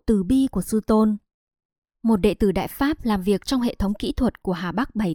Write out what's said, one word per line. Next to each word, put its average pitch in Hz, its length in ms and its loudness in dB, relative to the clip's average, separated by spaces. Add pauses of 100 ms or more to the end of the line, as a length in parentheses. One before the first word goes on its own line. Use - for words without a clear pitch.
từ 208 160 2
bi 262 280 2
của 185 120 -2
sư 220 240 -2
tôn." 214 300 2 (880)
Một 226 140 2
đệ 190 180 2
tử 196 180 2
Đại 180 160 -2
Pháp 294 360 -2
làm 208 180 0
việc 190 220 0
trong 262 160 -2
hệ 240 140 0
thống 196 200 -2
kỹ 370 180 -4
thuật - 300 -2
của 185 100 -2
Hà 175 200 -6
Bắc 220 220 -4
bày 190 200 -2